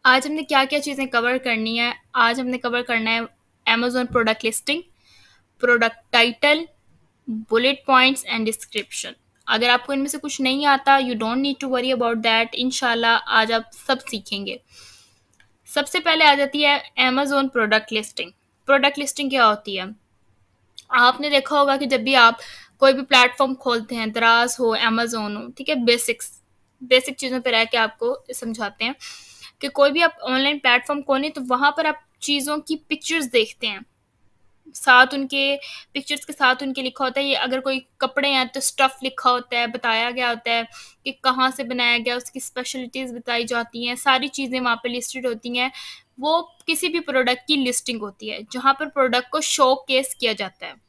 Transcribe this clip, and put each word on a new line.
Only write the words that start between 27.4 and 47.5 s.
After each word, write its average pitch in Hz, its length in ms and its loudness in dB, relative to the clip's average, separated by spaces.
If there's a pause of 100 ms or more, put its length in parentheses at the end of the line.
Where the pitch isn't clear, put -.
पे 247 100 0
रह 226 140 2
के 233 140 -2
आपको 226 380 -2 (160)
समझाते 220 520 -6
हैं 269 100 -6 (680)
कि 277 80 -6
कोई 277 220 4
भी 330 100 2
आप 330 220 2
ऑनलाइन 269 360 0
प्लेटफॉर्म 254 440 2
खोलें 285 280 0
तो 294 120 -12
वहाँ 254 340 2
पर 311 100 0
आप 302 140 -2 (200)
चीज़ों 285 380 -2
की 311 200 -6
पिक्चर्स 311 460 -4
देखते 233 420 -2
हैं, 196 160 -10 (920)
साथ 254 380 6
उनके, 277 420 -2 (380)
पिक्चर्स 294 320 -6
के 294 80 -10
साथ 262 300 2
उनके 269 180 -6
लिखा 254 240 -6
होता 254 160 -2
है। 277 60 -2
ये 269 100 0
अगर 262 220 -2
कोई 262 200 -4 (220)
कपड़े 269 280 -2
हैं 262 200 0
तो 269 100 -8
स्टफ़ 262 440 0
लिखा 262 260 0
होता 247 280 0
है, 240 100 0
बताया 233 440 -2
गया 247 180 -2
होता 233 220 -4
है 233 160 -2 (360)
कि 269 80 -6 (120)
कहाँ 262 280 2
से 262 120 -6
बनाया 240 340 0
गया, 240 200 -2
उसकी 247 220 -10
स्पेशलिटीज़ 254 760 -8
बताई 233 300 -4
जाती 233 400 -6
हैं, 240 120 -4
सारी 262 320 0
चीज़ें 254 300 -6
वहाँ 247 160 0
पे 240 140 -8
लिस्टेड 247 380 -6
होती 240 300 -6
हैं। 262 140 -2 (480)
वो 311 220 0 (260)
किसी 330 220 0
भी 339 120 -2
प्रोडक्ट 254 460 -2
की 302 100 2